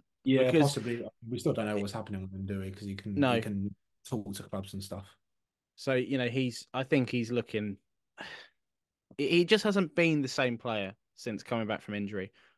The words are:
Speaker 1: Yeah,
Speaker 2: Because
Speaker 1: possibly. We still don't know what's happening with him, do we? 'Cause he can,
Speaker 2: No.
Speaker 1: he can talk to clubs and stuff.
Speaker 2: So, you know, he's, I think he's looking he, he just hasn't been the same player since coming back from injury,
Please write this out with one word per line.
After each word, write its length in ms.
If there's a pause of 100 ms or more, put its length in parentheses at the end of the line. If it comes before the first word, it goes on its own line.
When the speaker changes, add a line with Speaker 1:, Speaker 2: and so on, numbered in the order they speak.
(220)
Speaker 1:
Yeah, 220
Speaker 2:
Because 180
Speaker 1:
possibly. 400 (260)
We 100
still 140
don't 140
know 100
what's 160
happening 300
with 100
him, 140
do 140
we? 100
'Cause 160
he 80
can, 220
Speaker 2:
No. 180
Speaker 1:
he 60
can 340 (340)
talk 260
to 100
clubs 300
and 80
stuff. 240 (720)
Speaker 2:
So, 180
you 240
know, 100
he's, 440
I 120
think 260
he's 220
looking 440 (1400)
he, 100
he 160
just 200
hasn't 300
been 280
the 60
same 300
player 360 (220)
since 260
coming 240
back 160
from 120
injury, 380 (260)